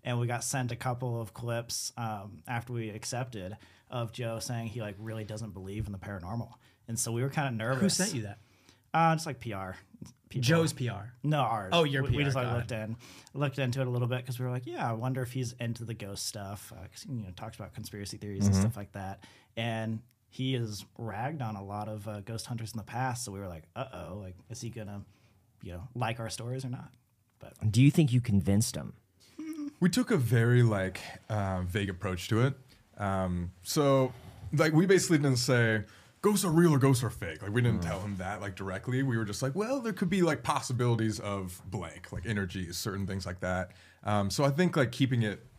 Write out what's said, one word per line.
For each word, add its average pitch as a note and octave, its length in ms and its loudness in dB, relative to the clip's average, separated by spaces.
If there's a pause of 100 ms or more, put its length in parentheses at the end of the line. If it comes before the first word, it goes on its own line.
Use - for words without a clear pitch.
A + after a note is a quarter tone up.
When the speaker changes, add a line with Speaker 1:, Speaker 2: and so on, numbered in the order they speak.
Speaker 1:
And A#2+ 140 0
we A#2+ 80 2
got A#2 160 -2
sent B2+ 300 -2
a - 20 -6
couple A#2+ 460 -4
of G#2 120 -10
clips, A#2 640 -6
um, G#2+ 500 -8
after A#2+ 280 -4
we A2+ 160 -4
accepted G#2+ 680 -8 (340)
of A#2 220 -4
Joe A2+ 280 -6
saying A#2 280 -6
he, A2+ 140 -8
like, G#2 180 -8
really A2 240 -8
doesn't G#2+ 280 -10
believe G2 340 -8
in G#2 80 -6
the G2 40 -8
paranormal. G2+ 540 -8 (380)
And A#2 100 -4
so A2+ 140 -2
we A#2+ 80 0
were C#3 80 0
kinda C#3 220 -2
nervous. A#2+ 300 -2 (160)
Speaker 2:
Who F#3 60 2
sent G3+ 100 -2
you A#2 100 -4
that? G2+ 160 -10 (540)
Speaker 1:
Uh, E3 220 6
just, D#3+ 100 -4
like, C#3 140 -8
P A2 140 -6
R. F#2+ 240 -6 (500)
People. C3+ 160 -4
Speaker 2:
Joe's E3 300 4
P B2 160 -4
R. G2+ 240 -10 (100)
Speaker 1:
No, D3+ 160 2
ours. G#2+ 320 0
Speaker 2:
Oh, E3+ 140 6
your C#3 180 0
Speaker 1:
We, C#3 60 -2
we B2+ 80 4
Speaker 2:
P D3 60 2
R, - 20 -
Speaker 1:
just, C3+ 100 2
like, B2 120 0
Speaker 2:
got A#2+ 100 0
Speaker 1:
looked A#2+ 160 -4
Speaker 2:
it. - 80 -2
Speaker 1:
in, A2+ 160 -6 (360)
looked C#3 260 -2
into B2+ 200 0
it C3 80 0
a - 20 -2
little B2 200 0
bit B2 160 -2
'cause A#2+ 120 -6
we B2+ 80 -4
were B2 60 -2
like, B2 140 -6
"Yeah, C#4+ 240 -4
I - 20 -2
wonder B2+ 300 -2
if A#2+ 100 -6
he's B2+ 220 -4
into A#2 320 -6
the A2+ 80 -6
ghost G2+ 320 -8
stuff." G2 500 -8
Uh, E2 60 -16
'cause - 260 -16
he, D3+ 60 -8
you A2+ 100 -6
know, F2+ 140 -10
talks A2+ 180 -10
about - 180 -12
conspiracy G#2 440 -10
theories G2+ 280 -4
and G2+ 80 6
Speaker 3:
Mm-hmm. F#2+ 80 6
Speaker 1:
stuff A2+ 140 2
like G2+ 160 -10
that. G2 320 -10 (320)
And A2+ 460 -2 (260)
he C3 280 -4
has G#2+ 280 -4 (140)
ragged A#2 440 -6
on A2 140 -4
a G2 80 -10
lot G#2 240 -6
of, G#2+ 220 -8
uh, G#2 100 -8
ghost A2 280 -10
hunters A#2 260 -8
in A2+ 40 -8
the G2+ 60 -8
past. B2 400 -4
So G2+ 80 -8
we G2 80 -8
were G2 80 -8
like, E2 260 -14
"Uh-oh, G2 480 -10
like, F#2 140 -12 (140)
is A#2 100 -12
he A#2 100 -8
gonna, G2+ 340 -12 (580)
you F2+ 100 -12
know, F2 240 -10
like A#2 240 -2
our A2 100 -6
stories B2+ 360 -8
or B2+ 40 -6
not?" D3 220 -10 (480)
But - 320 -4
Speaker 3:
Do A2+ 100 8
you C#3 80 12
think D3+ 220 6
you B2 80 4
convinced G2+ 560 4
him? C2+ 200 -8 (840)
Speaker 4:
We F3+ 100 4
took B3 220 2
a G3+ 60 4
very, A#2+ 460 6
like, F#2+ 380 2 (280)
uh, F#2+ 340 0
vague G2 260 0
approach F#2 400 -4
to A2 120 4
it. C3+ 120 4 (440)
Um, F#2 540 0 (120)
so, C#3 500 4 (400)
like, D#3 180 4
we E3 140 8
basically F3+ 320 6
didn't C3+ 220 4
say, A2+ 440 4 (380)
"Ghosts G3+ 240 4
are E3+ 60 4
real E3+ 220 8
or C#3 60 6
ghosts B2+ 240 6
are G#2+ 60 0
fake." E2 320 -8
Like, G2 100 -6
we A#2+ 100 4
didn't A2 200 4
Speaker 3:
Mm. F2 60 0
Speaker 4:
tell G2 120 -2
him G2+ 180 -6
that, F#2+ 220 -6
like, F#2+ 160 -8
directly. G2 480 -2
We B2 140 2
were A2 80 2
just G#2 160 -6
like, C3+ 140 -2
"Well, A#3+ 260 -2
there A3+ 100 -2
could F#3 180 0
be, F#3+ 120 4
like, D3+ 200 4
possibilities A#2+ 800 2
of G2 500 -4
blank, F2+ 440 -8
like, E2+ 120 -6
energies, F#2+ 520 -2
certain G2 280 -2
things F#2+ 200 -4
like F#2 160 -8
that." F#2 300 0 (340)
Um, G2+ 240 2
so C#3+ 160 2
I C#3+ 60 6
think, E3+ 260 4
like, B2 160 4
keeping B2+ 280 4
it G#2 240 -2 (140)